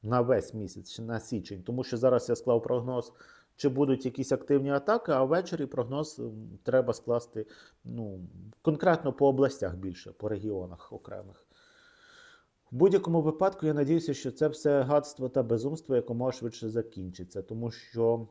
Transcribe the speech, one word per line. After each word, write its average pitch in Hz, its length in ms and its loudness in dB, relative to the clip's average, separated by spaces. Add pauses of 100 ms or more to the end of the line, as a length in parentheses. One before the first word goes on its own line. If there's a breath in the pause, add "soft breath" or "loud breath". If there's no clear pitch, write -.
На 117 180 0
весь 120 340 2
місяць, 104 440 -10
на 113 220 -6
січень. 98 420 -8
Тому 123 220 -4
що 123 120 -6
зараз 123 320 4
я 120 80 2
склав 117 260 2
прогноз, 123 500 -2 (440 loud breath)
чи 147 120 0
будуть 135 360 2
якісь 127 280 -2
активні 139 380 2
атаки, 175 420 0
а 135 120 4
ввечері 170 420 0
прогноз, 135 520 -4
м, 117 140 -8 (300)
треба 120 300 2
скласти, 117 540 -2 (380 loud breath)
ну, 113 360 -8 (420)
конкретно 156 500 2
по 139 160 6
областях 131 480 2
більше, 92 360 -10
по - 160 -8
регіонах 95 640 -6
окремих. 98 540 -16 (1300 soft breath)
В 123 40 -10
будь-якому 175 460 4
випадку 156 440 0
я 151 80 2
надіюся, 147 400 2
що 135 180 -6
це 156 160 2
все 143 340 2
гадство 139 460 0
та 131 140 0
безумство 127 540 0
якомога 120 360 0
швидше 113 360 -8
закінчиться, 98 760 -8
тому 113 280 -8
що 117 600 0